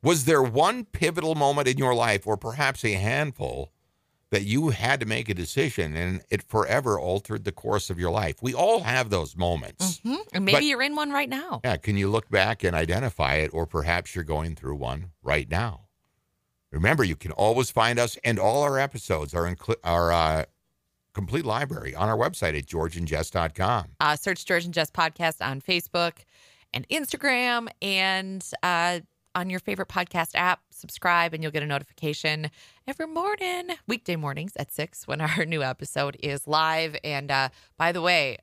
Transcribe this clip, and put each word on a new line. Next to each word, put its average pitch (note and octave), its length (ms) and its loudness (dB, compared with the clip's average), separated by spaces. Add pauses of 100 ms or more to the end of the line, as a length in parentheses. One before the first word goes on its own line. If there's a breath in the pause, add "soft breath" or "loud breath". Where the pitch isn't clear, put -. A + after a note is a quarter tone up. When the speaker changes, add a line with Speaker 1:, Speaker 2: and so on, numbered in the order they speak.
Speaker 1:
Was D#3 220 4
there C#3+ 180 6
one E3 440 4
pivotal D#3+ 500 0
moment C#3+ 320 4
in C3 100 2
your C3 160 4
life, A#2 320 2
or G#2+ 120 2
perhaps C3 480 -2
a G#2+ 80 2
handful, G2 800 -2 (580)
that G2+ 120 2
you C3 260 2
had A#2+ 320 2
to A2 40 -2
make A2 220 -2
a G#2+ 60 0
decision F2 640 -2
and F2+ 320 -2
it G#2 140 -2
forever A2 560 2
altered G2+ 440 -2
the G2+ 80 -4
course G#2+ 380 -2
of F2 100 -6
your F2 120 0
life? F2+ 300 -2
We B2 120 -2
all F#3+ 300 4
have A#2+ 260 0
those E2 260 0
moments. F2 640 -2
Speaker 2:
Mm-hmm. B3 160 -4 (160)
And F#3+ 140 0
maybe G3 100 4
Speaker 1:
But - 80 6
Speaker 2:
you're C#4 180 0
in D4 140 -2
one D4+ 160 -2
right C#4+ 160 0
now. C4 380 -6
Speaker 1:
Yeah, A#2 100 0
can G2+ 220 0
you G2 120 2
look A2 200 -2
back G#2 340 2
and F2+ 100 2
identify E2 640 0
it, D#2 180 0
or E2 120 -2
perhaps E2+ 500 -2
you're F2 80 -4
going D#2 320 -4
through C2+ 200 -8
one C#2+ 360 -6 (100)
right C#2+ 280 0
now? E2+ 380 -4 (840)
Remember, A2 320 4
you E2+ 140 2
can E2+ 160 -10
always A#2 380 4
find A#2 280 2
us, A#2+ 240 0
and A2+ 160 2
all A2+ 240 2
our C#3 160 2
episodes F#2 540 -2
are E2+ 140 0
in F2+ 100 -4
cl-, - 260 -4
our, E2+ 300 4
uh, D#2 320 4 (680)
complete G#2 300 -4
library A#2+ 520 -4
on F2+ 120 0
our A2 80 2
website G2+ 420 0
at C#2+ 100 -4
george E2 280 -2
and E2+ 120 -4
jess D#2 240 -2
dot E2 240 0
com. F#2+ 320 0 (120)
Speaker 2:
Uh, D3+ 160 4
search F3+ 300 -4
George F3 180 2
and F3 100 -8
Jess D#3+ 180 0
Podcast E3 540 -2
on C3+ 140 -4
Facebook E3+ 540 -2 (580 soft breath)
and - 180 -8
Instagram, B3 800 0 (140)
and, F#3+ 680 -2 (140)
uh, F3 380 2 (360)
on F3+ 140 -2
your F#3 100 -2
favorite F#3+ 280 -4
podcast F3 480 -2
app. F3+ 240 2 (100)
Subscribe, E3+ 640 0
and D#3+ 100 -6
you'll D#3 80 -2
get D3+ 120 -2
a D3 40 -4
notification D3+ 800 -2 (380 loud breath)
every C#4 200 -6
morning, F4+ 600 -4 (180)
weekday G#3+ 280 -4
mornings D3+ 420 -6
at - 140 -6
six, - 360 -8
when C#3+ 140 -4
our D#3 240 0
<laughs> - 20 -8
new D#3+ 160 -2
episode C#3 580 -4
is C#3 260 -6
live. D#3 560 0
And, C#3+ 280 -4
uh, C3+ 180 2 (280 soft breath)
by E3 140 2
the F3 100 -2
way D#3+ 420 2